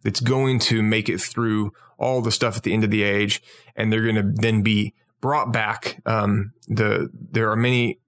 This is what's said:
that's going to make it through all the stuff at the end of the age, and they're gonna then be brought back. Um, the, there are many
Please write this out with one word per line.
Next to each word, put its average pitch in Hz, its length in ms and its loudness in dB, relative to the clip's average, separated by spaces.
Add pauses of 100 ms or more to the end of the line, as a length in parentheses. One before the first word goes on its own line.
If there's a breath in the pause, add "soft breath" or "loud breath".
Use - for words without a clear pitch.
that's 110 200 -2
going 131 380 2
to 113 220 2
make 107 280 2
it 95 100 -2
through 107 540 -2 (240 soft breath)
all 127 240 0
the 113 100 0
stuff 110 240 0
at 107 80 -6
the 95 100 0
end 107 120 2
of 101 60 0
the 104 120 2
age, 101 380 0 (340 loud breath)
and 110 160 0
they're 110 140 0
gonna 107 280 0
then 110 280 2
be 104 320 0 (260)
brought 135 320 -2
back. 110 540 -2
Um, 104 480 0 (160)
the, 107 440 0
there 110 380 -2
are 110 60 -2
many 123 500 0